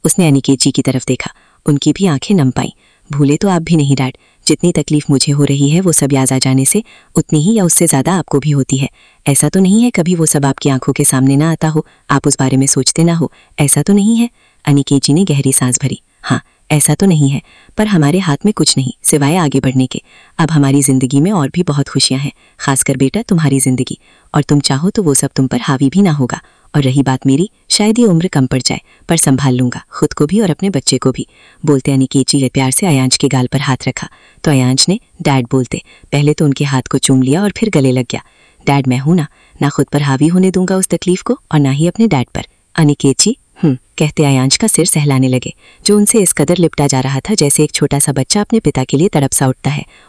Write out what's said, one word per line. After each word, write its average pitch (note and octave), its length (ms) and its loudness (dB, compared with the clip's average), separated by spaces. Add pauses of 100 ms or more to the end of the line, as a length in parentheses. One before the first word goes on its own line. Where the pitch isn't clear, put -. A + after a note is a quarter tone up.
उसने E3+ 240 2
अनिकेत C#3 320 2
जी C#3 100 0
की C3+ 120 -2
तरफ C3 240 -2
देखा, - 240 -6 (360)
उनकी D3 260 2
भी G3 140 -2
आंखें E3 280 -2
नम C#3 160 2
पाईं। - 200 -4 (420)
"भूले C#3+ 240 2
तो G3+ 120 -2
आप F3 140 0
भी E3 140 0
नहीं C#3 200 2
डैड, C3 200 -6 (300)
जितनी F3 260 0
तकलीफ D3+ 380 -2
मुझे C#3+ 220 0
हो C#3+ 120 2
रही C#3 260 0
है E3 100 2
वो F#3 120 0
सब C#3+ 200 0
याद C3 200 2
आ C3 60 0
जाने C3 260 0
से G3+ 180 0 (340)
उतनी D#3 260 0
ही G3+ 120 2
या G#3 100 2
उससे E3+ 220 0
ज़्यादा C3+ 280 0
आपको - 240 -2
भी D3 120 0
होती C3+ 280 0
है। C#3 100 -4 (380)
ऐसा C#3+ 220 2
तो F#3+ 120 0
नहीं F#3+ 220 4
है A#3+ 80 2
कभी F3 240 0
वो E3 120 0
सब C#3+ 200 0
आपकी C3+ 220 -2
आंखों C3+ 240 0
के D3 120 -2
सामने C3+ 320 2
ना D#3+ 160 2
आता D#3 160 -2
हो, D#3 180 -2 (240)
आप C3+ 160 0
उस C#3+ 120 0
बारे C3 180 0
में C3+ 100 2
सोचते C#3 380 0
ना E3+ 100 2
हो, E3 180 -2 (260)
ऐसा D3 240 0
तो G3+ 100 0
नहीं G#3 240 2
है?" A#3+ 140 0 (340)
अनिकेत C#3+ 380 2
जी C#3+ 100 0
ने F3 120 2
गहरी C#3 280 0
सांस B2+ 300 -2
भरी। C3 200 -4 (200)
"हाँ, - 200 -4 (280)
ऐसा D3+ 240 2
तो G3 120 0
नहीं D3 240 4
है, - 120 -4 (340)
पर G#3+ 100 0
हमारे F3 320 2
हाथ E3 260 0
में G#3 100 0
कुछ - 220 -2
नहीं C3+ 160 -4 (100)
सिवाय C#3+ 340 0
आगे C#3+ 240 0
बढ़ने B2+ 260 0
के। - 160 -12 (360)
अब D#3 120 0
हमारी C#3+ 320 2
ज़िंदगी C3+ 380 0
में F3+ 120 2
और D3 180 -2
भी F3 120 -2
बहुत C#3+ 260 -2
खुशियाँ C3+ 320 -2
हैं, C#3+ 120 -6 (260)
खासकर C#3 380 -2
बेटा C3+ 260 -2
तुम्हारी D3+ 380 0
ज़िंदगी, B2+ 380 -2 (360)
और D3+ 80 2
तुम D3 180 0
चाहो D3 300 -2
तो G#3+ 120 -2
वो D3+ 120 2
सब - 220 -2
तुम C3+ 100 2
पर B2 140 -4
हावी C3+ 280 0
भी E3+ 140 2
ना F#3 100 4
होगा। C#3 280 -4 (360)
और D3 60 2
रही C3+ 200 2
बात C3 240 -2
मेरी, C#3+ 240 0 (180)
शायद G#3+ 300 0
ये A#3+ 60 4
उम्र F3+ 240 2
कम C3+ 180 0
पड़ B2+ 160 -4
जाए, - 180 -8 (280)
पर E3 80 2
संभाल C3+ 380 0
लूंगा B2 360 -4
खुद - 220 -4
को - 140 -2
भी F#3 140 0
और G3 100 0
अपने F#3+ 200 -4
बच्चे C3+ 280 -2
को C3 140 0
भी।" - 140 -10 (400)
बोलते C#3+ 260 2
अनिकेत C3 360 0
जी C#3+ 140 0
ने B2+ 60 0
प्यार C3 220 0
से G3 160 -2
अयांश C3 300 2
के C#3+ 120 0
गाल B2+ 180 0
पर C3 140 -4
हाथ C3 160 -2 (120)
रखा, - 200 -8 (360)
तो E3 60 0
अयांश C3 380 0
ने G3 120 -2 (220)
"डैड" C3+ 280 0
बोलते। C3 320 -2 (300)
पहले D3 200 2
तो D#3 120 0
उनके C#3+ 200 0
हाथ C3+ 180 -2
को - 160 -4
चूम C3 240 2
लिया C#3 200 0
और G3+ 140 -2
फिर A3+ 140 -2
गले C3+ 220 2
लग B2+ 180 -2
गया। - 120 -8 (440)
"डैड C#3 200 2
मैं B2+ 120 0
हूं C#3+ 160 0
ना, D#3 120 0 (360)
ना C#3+ 60 0
खुद C#3 180 -2
पर D3 160 -2
हावी C#3 240 2
होने F#3 240 2
दूंगा F#3 260 0
उस F#3+ 120 -2
तकलीफ F3+ 340 -2
को A#3+ 160 -4 (140)
और D3+ 80 2
ना C#3 100 2
ही C#3+ 160 0
अपने A3 200 0
डैड C#3+ 280 0
पर।" - 120 -8 (280)
अनिकेत D3 460 0
जी A3 160 -2 (640)
कहते D3+ 240 0
अयांश C3+ 320 2
का A3+ 100 -2
सिर E3 200 0
सहलाने C#3 420 0
लगे, B2+ 260 -4 (320)
जो G#3 100 4
उनसे G#3 240 2
इस F3+ 120 0
कदर D#3+ 240 0
लिपटा D#3+ 300 0
जा C3+ 140 0
रहा C3+ 200 -2
था G#3+ 140 -4
जैसे D3+ 300 0
एक D3+ 80 -2
छोटा C#3+ 260 -2
सा C#3 140 -2
बच्चा C3+ 280 -2
अपने A3 200 0
पिता C3 240 -2
के - 120 -2
लिए E3 120 2
तड़प C#3 240 0
सा C3+ 160 0
उठता C3 220 -4
है D3 140 -6 (240)